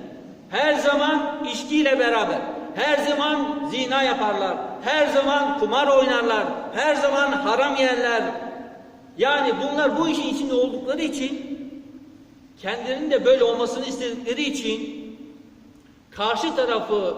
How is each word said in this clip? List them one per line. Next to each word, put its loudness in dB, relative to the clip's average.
Her 2
zaman 0
içkiyle 2
beraber, 2
her 2
zaman 0
zina 0
yaparlar, 0
her 2
zaman 2
kumar 2
oynarlar, 4
her 2
zaman 2
haram 0
yerler. 2
Yani 2
bunlar 2
bu 2
işin -2
içinde -2
oldukları 0
için, -6
kendilerinin -4
de 4
böyle 8
olmasını 0
istedikleri -4
için -4
karşı -2
tarafı, 0